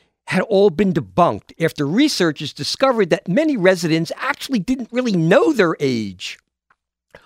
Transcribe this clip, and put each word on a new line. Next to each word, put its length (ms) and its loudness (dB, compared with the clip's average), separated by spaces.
had 160 -2
all 260 2
been 240 0
debunked 640 -2
after 280 -2
researchers 680 0
discovered 560 0
that 180 -2
many 300 0
residents 600 2
actually 400 -4
didn't 340 -4
really 240 0
know 380 4
their 260 2
age. 580 -4